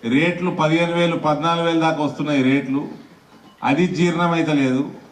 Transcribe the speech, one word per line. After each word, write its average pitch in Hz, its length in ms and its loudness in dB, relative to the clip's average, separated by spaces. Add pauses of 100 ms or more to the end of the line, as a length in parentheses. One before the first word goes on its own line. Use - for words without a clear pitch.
రేట్లు 175 460 0 (100)
పదిహేను 165 380 0
వేలు, 170 180 2
పద్నాలుగు 165 500 0
వేలు 165 140 2
దాకా 151 220 0
వస్తున్నాయి 143 400 -2
రేట్లు, 135 380 0 (880)
అది 147 160 2 (120)
జీర్ణం 170 400 2
అయితే 151 160 0
లేదు. 135 300 2 (300)